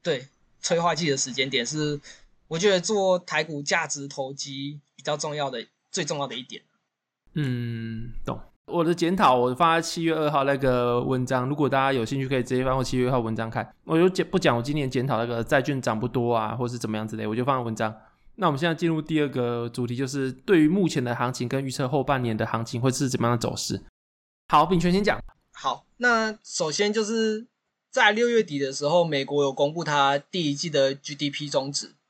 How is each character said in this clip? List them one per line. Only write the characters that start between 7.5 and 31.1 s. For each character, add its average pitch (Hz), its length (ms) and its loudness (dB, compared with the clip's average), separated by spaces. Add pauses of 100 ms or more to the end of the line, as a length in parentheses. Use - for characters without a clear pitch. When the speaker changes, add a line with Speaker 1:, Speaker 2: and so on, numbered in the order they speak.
Speaker 2:
懂。 - 160 -6 (300)
我 170 120 2
的 170 100 2
检 170 220 2
讨 147 200 6
我 123 200 2
发 165 220 4
在 165 40 2
七 165 220 -6
月 160 100 2
二 156 160 0
号 147 140 2
那 139 120 2
个 123 460 2
文 131 240 0
章， 127 240 -2
如 147 60 -2
果 147 120 2
大 127 80 0
家 135 160 2
有 123 140 0
兴 135 140 -4
趣 131 80 -4
可 131 100 0
以 123 60 0
直 127 120 -2
接 127 80 2
翻 131 120 0
过 131 80 0
七 127 160 -2
月 123 80 2
二 127 60 2
号 131 60 4
文 113 160 -2
章 113 140 -4
看。 110 340 -6
我 160 140 0
就 175 100 6
简-， 185 220 0
不 - 80 0
讲 160 180 4
我 120 60 0
今 143 140 -4
年 143 120 -2
检 127 200 -2
讨 123 100 0
那 113 80 0
个 117 180 -4
债 139 160 2
券 135 220 -2
涨 113 180 -2
不 123 80 -2
多 120 240 0
啊， 113 240 0
或 120 120 -4
是 120 100 -8
怎 113 100 -6
么 107 80 -4
样 110 120 -4
之 110 80 -8
类， 110 100 -6
我 107 100 -4
就 120 80 -2
放 135 140 2
在 123 80 -4
文 113 100 -4
章。 110 240 -4 (360)
那 196 100 -4
我 165 60 4
们 139 80 -2
现 170 100 2
在 160 60 0
进 170 120 -2
入 160 140 0
第 156 200 -2
二 147 80 2
个 120 380 -2
主 120 200 -4
题， 120 80 -4
就 135 100 -2
是 135 260 -4
对 160 300 4
于 151 60 8
目 180 200 4
前 147 160 0
的 120 120 -2
行 123 180 -2
情 123 160 -4
跟 135 160 -2
预 131 60 -6
测 127 180 -2
后 135 140 0
半 131 180 0
年 113 160 -2
的 117 80 0
行 110 180 -4
情 120 160 -6
会 131 120 2
是 135 180 -2
怎 127 100 -2
么 117 80 2
样 120 80 2
的 117 60 -4
走 - 160 -2
势。 - 240 -6 (680)
好， 151 180 6
秉 180 120 2
权 175 120 2
先 196 120 2
讲。 196 160 0 (320)
Speaker 1:
好， - 360 -6 (100)
那 226 460 2
首 - 280 -4
先 208 220 0
就 220 100 0
是 220 440 -2 (420)
在 226 220 6
六 233 180 2
月 233 140 4
底 147 160 -4
的 135 120 -2
时 143 160 -4
候， 170 160 6
美 143 220 0
国 143 180 2
有 139 80 2
公 143 220 0
布 170 100 -4
它 143 360 4
第 156 320 -2
一 - 20 -2
季 147 160 -4
的 139 240 2
G 143 220 -10